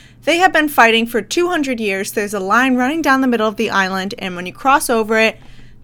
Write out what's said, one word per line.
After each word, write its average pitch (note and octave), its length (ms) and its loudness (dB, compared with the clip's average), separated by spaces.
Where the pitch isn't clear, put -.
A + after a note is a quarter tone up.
They E4 140 2
have F#4 140 4
been D4+ 160 2
fighting A3+ 380 4
for A#3 140 -2
two F4 280 -2
hundred C4+ 320 -2
years. G3 320 -4
There's G#3 220 -4
a G3+ 60 -2
line A#3+ 360 2
running C#4+ 260 -2
down C4+ 180 2
the C4+ 60 0
middle A3+ 220 0
of G#3 80 -6
the A3 140 -2
island, F#3+ 480 -2
and F3+ 180 -8
when F3+ 100 -8
you F3+ 60 -10
cross C#4 360 0
over A3+ 300 0
it, A3 200 0